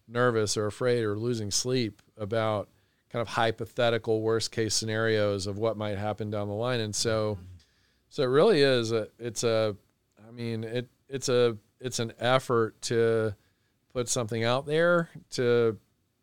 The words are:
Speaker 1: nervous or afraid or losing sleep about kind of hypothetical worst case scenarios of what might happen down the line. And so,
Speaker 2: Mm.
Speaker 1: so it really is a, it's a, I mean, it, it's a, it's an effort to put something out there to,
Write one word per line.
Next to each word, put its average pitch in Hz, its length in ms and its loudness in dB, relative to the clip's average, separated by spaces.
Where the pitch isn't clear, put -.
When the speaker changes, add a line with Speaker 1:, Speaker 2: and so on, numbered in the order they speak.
Speaker 1:
nervous 113 500 2
or 107 100 0
afraid 120 360 0
or 104 160 -2
losing 113 320 -4
sleep 123 500 -2
about 107 520 -2
kind 120 100 -6
of 110 80 -4
hypothetical 113 920 0
worst 110 300 0
case 110 220 -2
scenarios 110 720 0
of 101 120 -6
what 110 180 -2
might 104 220 -4
happen 104 320 -4
down 104 180 -4
the 101 60 -6
line. 120 260 -2
And 107 140 -4
so, 107 460 -2
Speaker 2:
Mm. 90 40 -18
Speaker 1:
so - 140 -4
it 127 40 0
really 151 360 6
is 120 300 4
a, 110 160 -2
it's 117 260 -8
a, 110 320 2
I 117 40 -20
mean, 117 340 -6
it, 120 240 -6
it's 135 200 -6
a, 120 280 4
it's 127 180 -6
an 113 200 -4
effort 120 640 0
to 113 520 2
put 123 160 -4
something 113 360 -2
out 131 220 0
there 170 440 2
to, 120 440 2